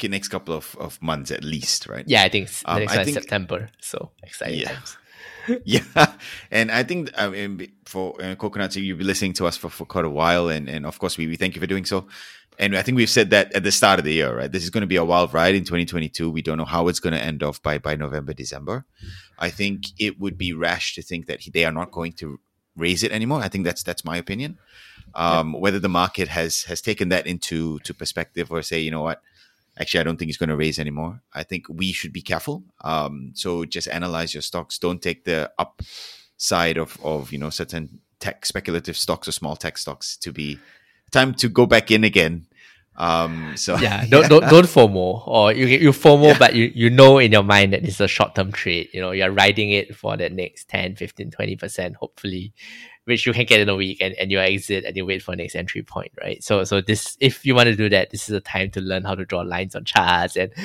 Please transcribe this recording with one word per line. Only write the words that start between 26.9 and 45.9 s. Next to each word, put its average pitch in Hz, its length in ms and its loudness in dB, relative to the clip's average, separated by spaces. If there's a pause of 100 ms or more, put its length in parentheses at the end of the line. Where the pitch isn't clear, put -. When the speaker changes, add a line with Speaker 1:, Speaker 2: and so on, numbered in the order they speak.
Speaker 1:
that - 180 -2
into, 82 520 -6
to - 140 -14
perspective - 580 -10
or 82 100 -6
say, 82 180 -6
"You 80 120 -4
know 78 100 -6
what? 78 200 -6 (580)
Actually, - 220 -2
I - 20 0
don't 80 140 -4
think 82 120 -6
he's 73 80 -10
gonna 78 180 -2
raise 78 220 -2
anymore." 78 440 -8 (120)
I 71 80 -10
think 87 280 -12
we 92 220 -6
should - 220 -10
be 85 80 -12
careful. 85 420 -8 (180)
Um, 71 520 -6
so 85 320 -6
just 80 220 -8
analyze 85 480 -6
your 73 80 -12
stocks. - 340 -10
Don't 87 240 -4
take 87 240 -6
the 80 320 -4
upside - 1200 -4
of, 82 260 -6
of, 73 280 -6
you 71 80 -10
know, 76 100 -8
certain - 500 -10 (200)
tech - 260 -8
speculative 85 500 -6
stocks - 320 -6
or 80 40 -6
small 76 240 -6
tech - 240 -10
stocks - 380 -10
to - 140 -12
be 73 280 -10 (520)
time 131 240 4
to 123 140 0
go 120 180 6
back 113 240 4
in 107 120 6
again. 85 440 2 (480)
Um, 82 600 -2
so - 220 -2
Speaker 2:
Yeah, 101 280 0
Speaker 1:
<laughs> 110 40 -2
Speaker 2:
don't, 147 200 8
don't, 151 200 8
don't 170 160 12
fomo, 101 600 4
or 107 260 6
you, 131 140 0
you 139 240 6